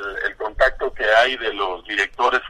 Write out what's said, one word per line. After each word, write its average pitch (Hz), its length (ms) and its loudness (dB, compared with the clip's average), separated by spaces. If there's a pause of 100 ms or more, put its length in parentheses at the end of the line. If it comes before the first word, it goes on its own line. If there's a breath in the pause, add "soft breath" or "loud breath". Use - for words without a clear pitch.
(280)
el - 100 -8
contacto 131 560 0
que 117 120 -4
hay 117 320 6
de 113 160 -4
los 92 320 -4
directores 120 640 0